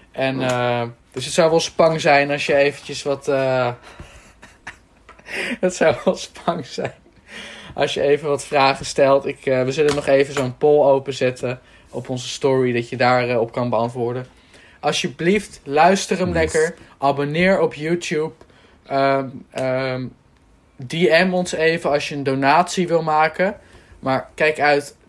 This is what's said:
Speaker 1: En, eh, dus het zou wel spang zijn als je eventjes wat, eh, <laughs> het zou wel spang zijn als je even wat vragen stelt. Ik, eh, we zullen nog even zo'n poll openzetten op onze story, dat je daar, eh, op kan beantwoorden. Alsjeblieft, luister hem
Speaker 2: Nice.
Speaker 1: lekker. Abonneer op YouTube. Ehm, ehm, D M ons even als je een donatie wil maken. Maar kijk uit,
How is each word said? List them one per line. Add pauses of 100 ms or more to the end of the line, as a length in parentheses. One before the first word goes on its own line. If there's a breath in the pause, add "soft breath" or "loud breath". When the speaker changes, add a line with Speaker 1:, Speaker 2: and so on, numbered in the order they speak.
(120)
Speaker 1:
En,
eh, (300)
dus
het
zou
wel
spang
zijn
als
je
eventjes
wat,
eh,
<laughs>
het
zou (100)
wel
spang
zijn (800 loud breath)
als
je
even
wat
vragen
stelt.
Ik,
eh,
we
zullen
nog
even
zo'n
poll
openzetten (300 soft breath)
op
onze
story,
dat
je
daar,
eh,
op
kan
beantwoorden. (540 soft breath)
Alsjeblieft,
luister
hem
Speaker 2:
Nice.
Speaker 1:
lekker. (220 loud breath)
Abonneer
op
YouTube. (520 soft breath)
Ehm, (240)
ehm, (840)
D
M
ons
even
als
je
een
donatie
wil
maken. (440 soft breath)
Maar
kijk
uit, (140)